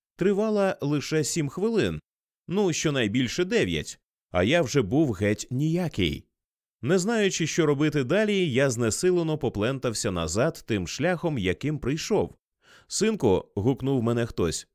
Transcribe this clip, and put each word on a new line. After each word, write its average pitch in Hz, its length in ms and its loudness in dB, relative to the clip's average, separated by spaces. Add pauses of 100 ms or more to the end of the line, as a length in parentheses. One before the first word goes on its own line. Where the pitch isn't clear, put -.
(160)
тривала 202 680 0
лише 147 420 0
сім 147 260 -2
хвилин, 175 500 0 (480)
ну, 185 260 0
щонайбільше 131 720 0
дев'ять, 110 540 -2 (320)
а 90 120 2
я 151 180 2
вже 139 200 0
був 123 300 2
геть 104 380 -2
ніякий. 147 760 -2 (560)
Не 165 180 2
знаючи, 190 480 0
що 165 180 0
робити 147 380 2
далі, 185 480 0
я 135 180 4
знесилено 156 680 0
поплентався 117 720 -2
назад 92 560 -2
тим 95 200 -2
шляхом, 160 500 -2
яким 113 420 -2
прийшов. 151 560 -2 (520)
«Синку», 165 680 2
гукнув 131 480 0
мене 117 220 2
хтось, 87 500 -2